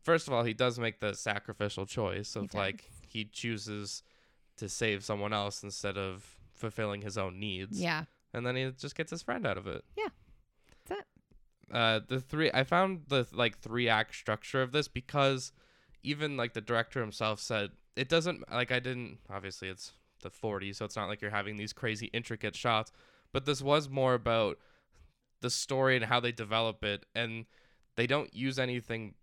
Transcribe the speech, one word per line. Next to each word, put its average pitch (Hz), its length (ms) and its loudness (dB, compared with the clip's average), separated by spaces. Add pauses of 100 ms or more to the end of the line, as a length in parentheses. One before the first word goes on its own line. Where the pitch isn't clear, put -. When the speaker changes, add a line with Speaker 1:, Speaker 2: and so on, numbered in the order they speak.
Speaker 1:
first 165 240 4
of 139 40 0
all, 120 120 4
he 113 100 2
does 123 240 2
make 117 220 -2
the 104 140 0
sacrificial 104 720 -2
choice 98 480 -2
Speaker 2:
He 107 60 -4
Speaker 1:
of, 101 100 -2
Speaker 2:
does. - 40 -14
Speaker 1:
like, 101 300 0 (240)
he 110 160 -4
chooses 104 800 -6 (540)
to 104 100 -6
save 104 360 0
someone 104 280 -2
else 101 320 -2
instead 101 340 -4
of 95 380 -6 (180)
fulfilling 104 480 -4
his 104 160 -6
own 95 220 -4
needs. 101 420 -4
Speaker 2:
Yeah. 160 220 -2 (280)
Speaker 1:
And 123 140 -4
then 123 80 0
he 131 160 -2
just 139 240 -10
gets 160 160 -6
his 170 120 -8
friend 240 220 -4
out 98 140 0
of 98 80 -8
it. - 180 -6 (120)
Speaker 2:
Yeah. 415 120 -2 (800)
That's 392 140 -6
it. - 60 -16 (680)
Speaker 1:
Uh, 113 320 4
the 131 140 -2
three, 151 340 2
I - 80 6
found 180 460 2
the, 131 240 4
like, 117 260 2
three 117 300 0
act 110 260 4
structure - 480 0
of 127 80 0
this 147 160 2
because 135 640 0 (540)
even, 147 320 -2
like, 120 180 -2
the 113 60 -2
director 117 400 0
himself 107 400 -2
said 104 300 0 (260)
it 127 120 -2
doesn't, 165 440 2
like, 123 180 2
I 127 80 4
didn't, 123 400 -4 (100)
obviously 98 400 -8
it's - 240 -10 (300)
the 95 80 -8
forties, 98 480 -4
so 110 60 -2
it's 104 120 -8
not 101 120 -4
like 104 120 -6
you're 104 120 -4
having 104 240 -2
these 104 160 -6
crazy 110 400 -4
intricate 113 420 -4
shots, 113 380 2 (400)
but 135 140 0
this 139 140 2
was 143 300 4
more 131 240 4
about 113 440 4 (840)
the 123 80 0
story 131 460 4
and 117 80 2
how 120 160 4
they 120 100 0
develop 113 540 0
it, 101 200 0 (120)
and 113 300 -4 (500)
they 120 100 4
don't 135 260 2
use 131 280 -2
anything 117 520 -2 (100)